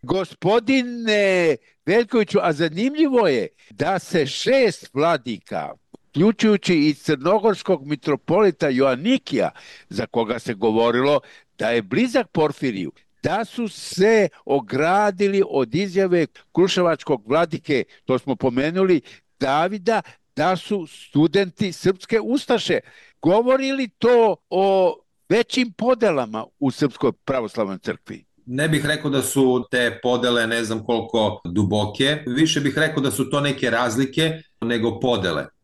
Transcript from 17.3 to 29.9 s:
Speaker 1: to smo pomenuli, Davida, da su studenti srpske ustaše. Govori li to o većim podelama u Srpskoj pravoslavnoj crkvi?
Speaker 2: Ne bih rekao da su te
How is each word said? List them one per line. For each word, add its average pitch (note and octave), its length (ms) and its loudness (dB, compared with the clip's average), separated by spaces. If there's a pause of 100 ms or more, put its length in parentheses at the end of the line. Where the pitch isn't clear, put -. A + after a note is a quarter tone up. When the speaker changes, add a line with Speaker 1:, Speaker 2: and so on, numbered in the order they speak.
Speaker 1:
to C3 140 0
smo B2 180 -4
pomenuli, D#3 640 0 (400)
Davida, F3+ 640 0 (340)
da F3 200 0
su F#3 300 -6
studenti E3+ 840 0
srpske F#3+ 480 -2
ustaše. G#3+ 600 0 (420)
Govori B3+ 500 2
li C4+ 160 -4
to A3+ 480 4 (140)
o F#3+ 460 2 (320)
većim A#3+ 440 0
podelama E3+ 720 0 (140)
u C#3 120 2
Srpskoj D3 420 0
pravoslavnoj A2 680 -4
crkvi? - 460 -10 (220)
Speaker 2:
Ne C3+ 220 -2
bih D3+ 180 0
rekao D3+ 240 -2
da C3+ 120 0
su B2+ 480 2
te A#2+ 320 0